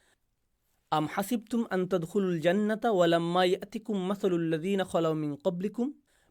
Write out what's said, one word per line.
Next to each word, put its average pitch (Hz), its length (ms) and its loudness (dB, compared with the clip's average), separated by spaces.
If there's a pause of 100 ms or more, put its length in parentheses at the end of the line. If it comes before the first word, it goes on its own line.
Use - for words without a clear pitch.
(920)
আম 151 220 2
হাসিবতুম 226 580 -2
আন 185 160 0
তাদখুলুল 180 540 -2
জান্নাতা 208 500 2
ওয়া 180 160 4
লাম্মা 170 380 2
ইয়াতিকুম 190 600 -2
মাসালুল 185 360 0
লাযীনা 170 420 0
খালাউ 165 300 0
মিন 151 220 -4
ক্বাবলিকুম 208 560 -4 (380)